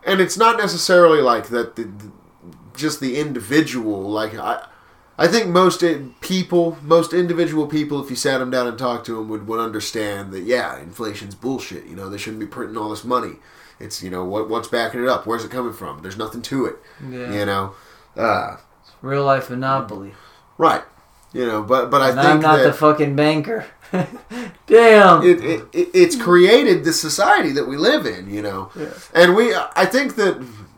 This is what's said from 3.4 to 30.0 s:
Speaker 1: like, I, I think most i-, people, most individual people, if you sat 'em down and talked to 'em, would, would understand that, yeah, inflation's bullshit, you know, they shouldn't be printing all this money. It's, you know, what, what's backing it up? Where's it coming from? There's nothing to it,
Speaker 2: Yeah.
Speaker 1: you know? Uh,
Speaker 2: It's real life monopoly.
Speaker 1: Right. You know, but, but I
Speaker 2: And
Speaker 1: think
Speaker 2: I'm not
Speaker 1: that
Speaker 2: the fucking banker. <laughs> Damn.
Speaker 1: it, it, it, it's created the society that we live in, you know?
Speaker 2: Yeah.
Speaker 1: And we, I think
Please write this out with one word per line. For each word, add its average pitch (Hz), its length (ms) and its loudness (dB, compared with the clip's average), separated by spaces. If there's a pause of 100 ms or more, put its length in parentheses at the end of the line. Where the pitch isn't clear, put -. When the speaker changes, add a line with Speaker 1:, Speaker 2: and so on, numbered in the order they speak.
Speaker 1:
like, 107 240 -4
I, - 320 -8 (500)
I 165 120 2
think 220 180 2
most 175 380 2
i-, 160 160 0 (200)
people, 175 640 -2
most 165 300 2
individual 165 560 -2
people, 147 340 -4
if 131 80 -14
you 123 60 -8
sat 131 240 0
'em 127 100 -6
down 123 160 -2
and 113 100 -8
talked 120 300 -6
to 113 140 -8
'em, 107 80 -10
would, 107 180 -10
would 113 140 -4
understand 104 720 -8
that, 95 80 -10
yeah, 98 400 -4
inflation's 98 560 -14
bullshit, 117 500 -10
you - 80 -18
know, 95 160 -14
they 101 80 -12
shouldn't 110 220 -12
be 101 80 -10
printing 110 280 -12
all 107 140 -8
this 104 140 -12
money. 117 320 -4 (420)
It's, - 240 -14
you 92 80 -10
know, 90 140 -8
what, 104 240 -6
what's 110 180 -6
backing 120 380 -4
it 127 40 0
up? 120 160 -2
Where's 113 200 -6
it 104 80 -14
coming 120 200 -8
from? 78 300 -16
There's 95 160 -14
nothing 113 240 -10
to 135 240 -4
it, - 120 -8 (300)
Speaker 2:
Yeah. 123 240 -12
Speaker 1:
you 104 140 -2
know? 98 280 -4 (420)
Uh, 107 400 -2 (260)
Speaker 2:
It's - 80 -20 (120)
real 139 220 -4
life 135 260 2
monopoly. 123 640 -6 (440)
Speaker 1:
Right. 156 240 2 (500)
You 127 140 -2
know, 107 160 -2
but, 127 300 0
but 139 100 4
I 135 80 4
Speaker 2:
And 120 80 -2
Speaker 1:
think 143 100 4
Speaker 2:
I'm 156 120 4
not 156 160 4
Speaker 1:
that 131 80 4
Speaker 2:
the 143 80 6
fucking 151 420 2
banker. 156 520 0 (260)
<laughs> 180 160 -2 (580)
Damn. 208 560 8
Speaker 1:
it, 175 220 6
it, 160 180 -4 (100)
it, 175 220 -2
it's 180 260 6
created 185 640 6
the 165 80 0
society 160 600 0
that 135 140 -2
we 135 100 -8
live 190 300 0
in, 95 260 -8
you 104 100 -6
know? 98 340 -8
Speaker 2:
Yeah. 151 140 -10 (240)
Speaker 1:
And 175 220 8
we, 233 180 2
I 180 320 0
think 254 300 -2